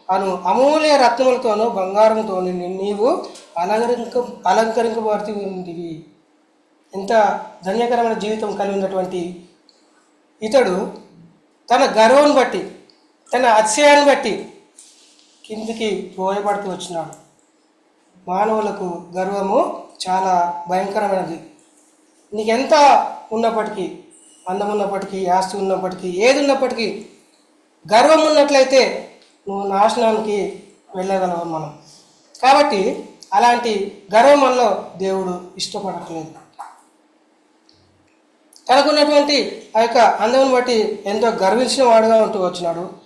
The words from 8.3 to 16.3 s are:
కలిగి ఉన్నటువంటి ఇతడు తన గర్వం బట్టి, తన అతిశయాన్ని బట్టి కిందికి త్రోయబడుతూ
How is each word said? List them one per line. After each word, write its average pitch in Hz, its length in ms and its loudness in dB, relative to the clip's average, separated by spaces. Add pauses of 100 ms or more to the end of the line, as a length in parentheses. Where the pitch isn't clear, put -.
కలిగి 202 180 -4
ఉన్నటువంటి 185 680 -6 (1000)
ఇతడు 214 500 0 (840)
తన 254 240 2
గర్వం 269 360 6
బట్టి, 233 360 0 (640)
తన 254 120 2
అతిశయాన్ని 285 600 4
బట్టి 240 460 0 (960)
కిందికి 220 680 -6
త్రోయబడుతూ 196 560 -4